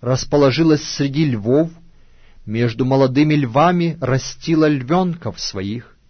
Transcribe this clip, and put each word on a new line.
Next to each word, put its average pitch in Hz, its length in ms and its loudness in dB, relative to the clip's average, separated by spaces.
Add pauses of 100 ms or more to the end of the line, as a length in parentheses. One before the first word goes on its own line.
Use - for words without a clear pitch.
расположилась 143 840 2
среди 139 400 -2
львов, 131 460 0 (760)
между 113 400 -2
молодыми 135 500 2
львами 156 680 0
растила 151 680 0
львёнков 151 720 -2
своих 101 560 -8 (140)